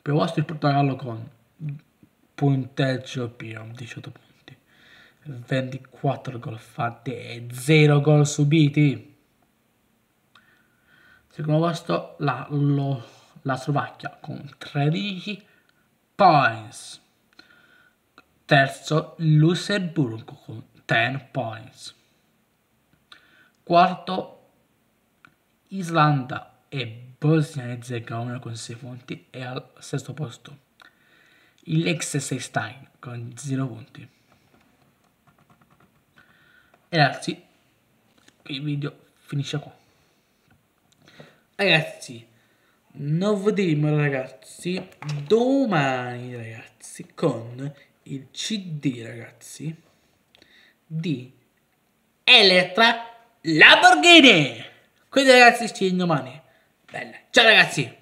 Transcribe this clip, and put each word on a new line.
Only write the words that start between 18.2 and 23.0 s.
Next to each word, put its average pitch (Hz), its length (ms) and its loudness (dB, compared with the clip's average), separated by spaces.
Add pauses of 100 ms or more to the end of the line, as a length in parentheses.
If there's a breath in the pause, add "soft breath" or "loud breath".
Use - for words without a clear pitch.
Terzo 143 720 0
Lussemburgo 156 1160 0
con - 340 -18 (160)
ten 123 460 -2
points. 113 640 -10 (1700 soft breath)